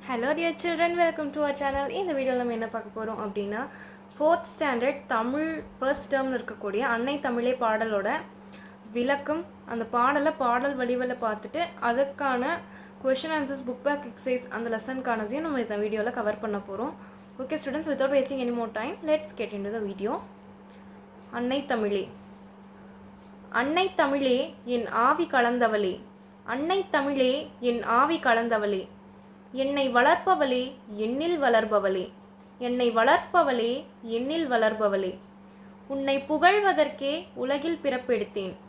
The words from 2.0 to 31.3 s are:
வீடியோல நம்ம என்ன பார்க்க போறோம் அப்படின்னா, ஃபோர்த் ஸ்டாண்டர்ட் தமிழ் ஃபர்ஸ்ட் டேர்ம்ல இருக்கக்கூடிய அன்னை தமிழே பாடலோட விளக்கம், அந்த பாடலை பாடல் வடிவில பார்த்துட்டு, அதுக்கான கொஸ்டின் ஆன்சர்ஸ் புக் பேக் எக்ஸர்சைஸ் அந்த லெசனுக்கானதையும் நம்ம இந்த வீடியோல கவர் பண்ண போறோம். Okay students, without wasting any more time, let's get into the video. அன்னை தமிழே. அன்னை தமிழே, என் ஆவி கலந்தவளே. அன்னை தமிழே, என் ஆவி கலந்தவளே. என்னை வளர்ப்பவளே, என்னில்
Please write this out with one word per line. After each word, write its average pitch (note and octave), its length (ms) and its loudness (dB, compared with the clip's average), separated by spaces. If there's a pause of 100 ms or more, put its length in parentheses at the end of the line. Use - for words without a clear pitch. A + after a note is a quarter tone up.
வீடியோல C4 200 0
நம்ம B3 180 0
என்ன A3+ 160 -2
பார்க்க A3 380 -8
போறோம் A3 120 -6 (100)
அப்படின்னா, G#3 400 -4 (520)
ஃபோர்த் E4 240 4
ஸ்டாண்டர்ட் C4+ 640 -2
தமிழ் C#4+ 560 -2 (160)
ஃபர்ஸ்ட் C#4 360 0
டேர்ம்ல - 20 4
இருக்கக்கூடிய A#3 640 -2
அன்னை B3+ 400 0
தமிழே B3 400 0
பாடலோட A3 520 0 (800)
விளக்கம், C#4 540 0 (200)
அந்த A#3 200 -4
பாடலை C4+ 520 2
பாடல் B3+ 400 2
வடிவில B3 440 0
பார்த்துட்டு, G#3+ 400 -4 (200)
அதுக்கான C4 680 0 (560)
கொஸ்டின் C4 340 0
ஆன்சர்ஸ் C4+ 300 -4
புக் B3 160 -8
பேக் C#4+ 220 0
எக்ஸர்சைஸ் B3 440 -4
அந்த A#3 200 -4
லெசனுக்கானதையும் A#3 720 -4
நம்ம D#4 200 -2
இந்த G#3+ 180 -4
வீடியோல G#3+ 340 -2
கவர் G#3+ 280 -2
பண்ண G#3 180 -4
போறோம். G#3 360 -6 (460)
Okay C4+ 260 -4
students, D4+ 260 -4
without C4+ 220 2
wasting C4+ 260 2
any A#3+ 220 -2
more A3 100 -4
time, A3+ 240 -6 (100)
let's D4+ 320 0
get G#3 140 -4
into G3+ 220 -6
the A3+ 60 -4
video. G3+ 400 -4 (1120)
அன்னை B3+ 340 0
தமிழே. G3+ 440 0 (1400)
அன்னை D#4+ 460 0
தமிழே, C#4 600 2 (100)
என் A#3+ 220 -2
ஆவி C#4 380 4
கலந்தவளே. A#3 720 2 (440)
அன்னை E4 460 0
தமிழே, C#4 600 2 (100)
என் A#3+ 240 0
ஆவி C#4+ 340 4
கலந்தவளே. A3+ 680 2 (640)
என்னை C4+ 420 0
வளர்ப்பவளே, C#4 800 4 (240)
என்னில் C#4 440 0